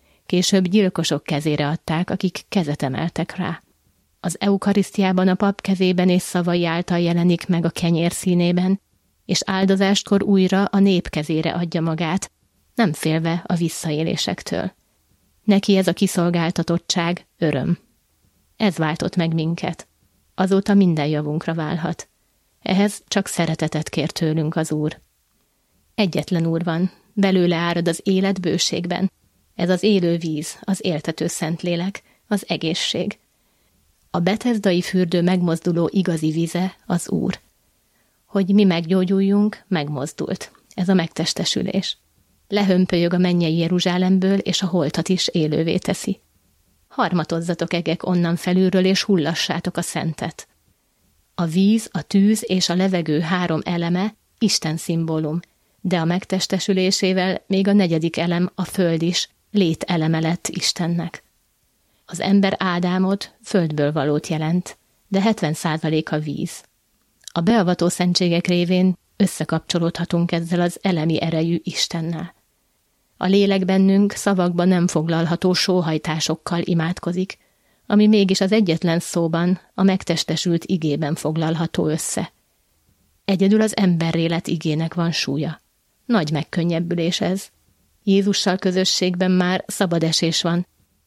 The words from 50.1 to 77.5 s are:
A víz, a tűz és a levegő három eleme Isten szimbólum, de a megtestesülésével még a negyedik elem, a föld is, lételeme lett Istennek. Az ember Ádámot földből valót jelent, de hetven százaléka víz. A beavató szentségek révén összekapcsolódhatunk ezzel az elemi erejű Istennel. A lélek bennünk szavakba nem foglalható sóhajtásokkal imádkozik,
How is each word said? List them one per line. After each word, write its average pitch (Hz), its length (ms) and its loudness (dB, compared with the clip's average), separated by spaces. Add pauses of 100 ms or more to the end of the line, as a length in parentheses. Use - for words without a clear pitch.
A 175 100 -2
víz, 196 480 2
a 156 100 -4
tűz 208 440 2
és 185 220 0
a 170 60 -2
levegő 175 460 0
három 170 440 -2
eleme 175 500 -2 (240)
Isten 165 380 0
szimbólum, 160 640 -2 (400)
de 180 200 -2
a 160 40 0
megtestesülésével 185 1400 0
még 190 220 2
a 202 40 4
negyedik 165 440 2
elem, 175 380 0
a 190 100 -4
föld 165 380 0
is, 170 260 -2 (220)
lételeme 165 720 0
lett 165 280 -2
Istennek. 170 760 -4 (800)
Az - 140 -12
ember 196 380 2
Ádámot 185 840 -2
földből 151 500 0
valót 147 340 0
jelent, 160 520 -2 (300)
de 196 120 0
hetven 190 340 0
százaléka 156 640 -2
víz. 156 460 -6 (680)
A 175 80 -2
beavató 180 480 2
szentségek 175 580 0
révén 180 500 2 (200)
összekapcsolódhatunk 170 1160 0
ezzel 170 280 0
az 175 220 -2
elemi 165 380 0
erejű 165 420 0
Istennel. 165 720 -6 (840)
A - 100 -4
lélek 196 380 4
bennünk 190 480 4
szavakba 180 520 0
nem 180 220 4
foglalható 165 640 0
sóhajtásokkal 160 1080 -2
imádkozik, 175 760 -2 (480)